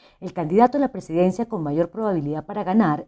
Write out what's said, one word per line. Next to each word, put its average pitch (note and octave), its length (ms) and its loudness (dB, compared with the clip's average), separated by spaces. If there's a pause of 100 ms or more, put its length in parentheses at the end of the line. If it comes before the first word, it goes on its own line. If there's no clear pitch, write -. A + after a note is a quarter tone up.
(180)
El F3+ 140 -12
candidato G#3 460 2
a - 20 2
la C4 120 0
presidencia F#3 540 0
con G#3 160 -6
mayor D#3 280 -2
probabilidad D#3 560 -4
para G#3 180 -8
ganar F3+ 440 2